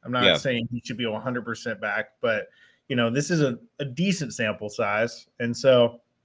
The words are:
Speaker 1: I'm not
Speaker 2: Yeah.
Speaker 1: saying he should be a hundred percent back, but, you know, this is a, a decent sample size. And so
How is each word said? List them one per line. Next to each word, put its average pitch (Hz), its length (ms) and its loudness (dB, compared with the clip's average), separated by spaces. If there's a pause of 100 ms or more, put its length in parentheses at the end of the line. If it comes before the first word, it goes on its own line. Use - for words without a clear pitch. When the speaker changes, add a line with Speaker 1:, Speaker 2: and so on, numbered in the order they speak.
Speaker 1:
I'm 123 100 -10
not 123 120 2
Speaker 2:
Yeah. 85 120 6
Speaker 1:
saying 120 340 -2
he 120 140 -8
should 117 140 -8
be 123 60 -4
a 107 140 -2
hundred 120 280 -6
percent 113 340 -8
back, 107 300 -4 (100)
but, 110 280 0 (400)
you 131 80 -2
know, 117 120 4
this 143 220 -2
is 165 100 2
a, 127 180 2 (200)
a 143 80 -4
decent 147 480 -2
sample 107 340 -2
size. 107 580 -2 (140)
And 117 160 -2
so 123 460 6 (220)